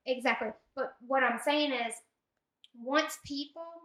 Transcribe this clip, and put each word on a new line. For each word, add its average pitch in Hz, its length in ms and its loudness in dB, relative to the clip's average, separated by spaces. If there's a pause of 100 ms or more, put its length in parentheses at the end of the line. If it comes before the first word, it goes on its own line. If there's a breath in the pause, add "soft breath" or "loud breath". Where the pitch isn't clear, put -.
Exactly. 240 460 0 (240)
But 262 240 -4
what 262 240 2
I'm 226 160 2
saying 294 340 2
is, 233 220 -2 (800)
once 269 500 2
people 294 400 -8 (200)